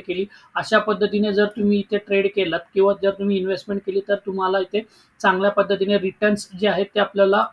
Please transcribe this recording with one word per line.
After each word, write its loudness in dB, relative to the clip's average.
केली. -4
अशा 0
पद्धतीने 0
जर 4
तुम्ही 0
इथे -4
ट्रेड 0
केलात -2
किंवा 4
जर 2
तुम्ही -2
इन्व्हेस्टमेंट -4
केली -2
तर -2
तुम्हाला -2
इथे -4
चांगल्या 2
पद्धतीने 0
रिटर्न्स -2
जे 2
आहेत 0
ते 2
आपल्याला 2